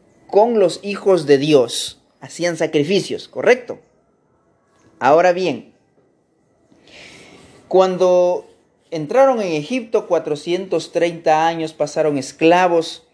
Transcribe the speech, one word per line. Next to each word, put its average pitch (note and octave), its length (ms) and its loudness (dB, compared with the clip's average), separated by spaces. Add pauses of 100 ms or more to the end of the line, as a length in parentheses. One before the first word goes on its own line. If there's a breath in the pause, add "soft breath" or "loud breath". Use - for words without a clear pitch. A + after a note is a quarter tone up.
(280)
con A3+ 300 2
los F3+ 260 0
hijos G3 420 0
de C#3+ 120 4
Dios. C#3 640 0 (200)
Hacían E3 340 -6
sacrificios, D#3 720 -2
¿correcto? - 540 -2 (1200)
Ahora E3 340 4
bien, E3+ 400 -6 (1900 loud breath)
cuando F3+ 840 2 (400)
entraron A#3 520 0
en F#3 100 -4
Egipto, G#3+ 560 -4
cuatrocientos E3+ 840 -4
treinta E3 520 0
años D#3+ 280 -4
pasaron D3+ 440 -2
esclavos. E3 960 0